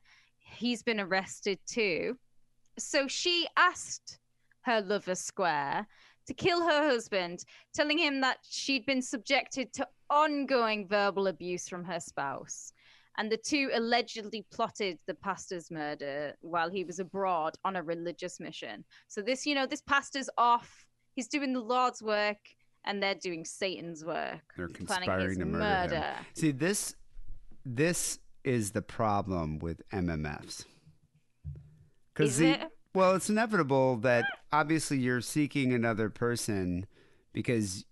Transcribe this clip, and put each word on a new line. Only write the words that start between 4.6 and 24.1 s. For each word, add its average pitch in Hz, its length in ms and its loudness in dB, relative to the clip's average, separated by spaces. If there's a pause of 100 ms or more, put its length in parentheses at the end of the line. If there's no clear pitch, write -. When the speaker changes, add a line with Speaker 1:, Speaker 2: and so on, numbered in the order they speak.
Speaker 1:
her 226 180 2
lover 185 360 -2
Square 160 680 -2 (420)
to - 60 -8
kill 349 280 2
her 302 260 4
husband, 190 560 -2 (300)
telling 320 240 2
him 285 220 0
that 262 180 2 (100)
she'd - 380 -2
been 262 160 2
subjected 254 720 -2
to 269 120 -2 (220)
ongoing 269 800 4
verbal 196 400 2
abuse 180 420 -4
from 175 140 -8
her 170 160 -4
spouse. - 760 -8 (460)
And 214 140 0
the 220 40 0
two 269 380 0
allegedly 226 800 -2
plotted 202 540 -2
the 190 80 -4
pastor's 180 560 -8
murder 147 720 -6
while 170 280 -2
he 190 140 -4
was 170 160 -8
abroad 180 540 0 (100)
on 190 100 0
a 180 80 -2
religious 170 560 -6
mission. 156 460 -12 (240)
So - 120 -10
this, 247 260 -2
you 294 100 0
know, 269 100 0
this 277 140 -6
pastor's 277 580 0
off, 240 480 2 (300)
he's 262 100 -4
doing 277 280 0
the 254 60 0
Lord's 247 420 0
work, 208 340 0 (500)
and 196 160 -2
they're 196 140 0
doing 170 280 -6
Satan's 170 600 -6
work, 156 360 -4 (160)